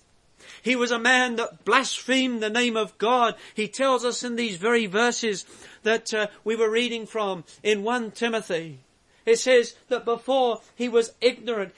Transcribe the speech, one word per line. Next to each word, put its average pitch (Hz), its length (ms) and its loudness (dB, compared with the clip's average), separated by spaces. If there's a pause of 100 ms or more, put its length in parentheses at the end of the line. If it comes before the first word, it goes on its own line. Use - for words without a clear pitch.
(640)
He 254 140 0
was 240 140 0
a 233 80 -2
man 247 380 2
that 226 280 -6
blasphemed 247 800 0
the 214 60 -4
name 240 280 0
of 214 200 -4
God. 233 380 2 (200)
He 214 140 -2
tells 254 360 0
us 240 180 -4
in 240 140 -6
these 226 200 -2
very 226 300 2
verses 220 580 0 (380)
that, 220 320 0
uh, 214 140 0 (160)
we 220 120 0
were 220 140 2
reading 233 340 -2
from 196 400 -4 (180)
in 208 200 0
one 226 280 -2
Timothy. 175 680 -4 (480)
It 226 120 6
says 240 360 2 (140)
that 240 180 -4
before 233 560 0 (120)
he 247 140 -2
was 226 320 2
ignorant, 226 580 -2